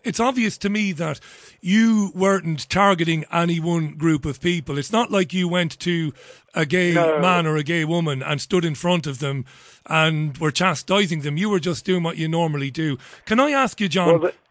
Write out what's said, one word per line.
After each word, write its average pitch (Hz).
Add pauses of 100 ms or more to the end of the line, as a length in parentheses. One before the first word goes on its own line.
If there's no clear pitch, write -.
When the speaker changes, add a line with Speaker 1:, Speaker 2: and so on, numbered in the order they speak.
Speaker 1:
It's 220
obvious 240
to 202
me 208
that 156 (420)
you 214
weren't 180
targeting 165
any 170
one 160
group 156
of 139
people. 165
It's 143
not 226
like 190
you 180
went 175
to 170 (420)
a 160
gay 175
Speaker 2:
No. 165
Speaker 1:
man 175
or 156
a 151
gay 160
woman 156
and 151
stood 180
in 160
front 175
of 135
them 139 (400)
and 156
were 156
chastising 175
them. 147
You 208
were 196
just 156
doing 180
what 165
you 160
normally 156
do. 147 (260)
Can 220
I 285
ask 269
you, 202
John, 170
Speaker 2:
Well, 175
the, - (160)